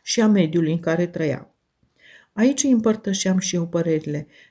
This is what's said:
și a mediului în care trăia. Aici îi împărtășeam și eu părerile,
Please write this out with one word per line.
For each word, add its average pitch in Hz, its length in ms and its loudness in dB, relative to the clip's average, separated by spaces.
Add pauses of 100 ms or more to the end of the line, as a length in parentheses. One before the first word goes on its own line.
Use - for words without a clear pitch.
și - 180 -2
a 220 60 4
mediului 165 440 2
în 165 80 -2
care 165 280 -2
trăia. 160 380 -6 (880)
Aici 262 300 2
îi 277 80 2
împărtășeam 214 640 0
și - 180 -2
eu 170 120 -2
părerile, 156 600 -4 (240)